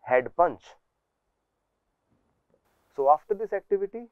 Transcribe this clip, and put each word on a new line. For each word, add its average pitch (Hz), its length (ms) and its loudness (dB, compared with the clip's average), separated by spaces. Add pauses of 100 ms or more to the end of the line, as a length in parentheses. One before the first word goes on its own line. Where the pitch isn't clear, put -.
head 127 340 0
punch. 165 260 0 (2250)
So 139 140 2
after 151 240 2
this 202 200 -6
activity 202 580 -6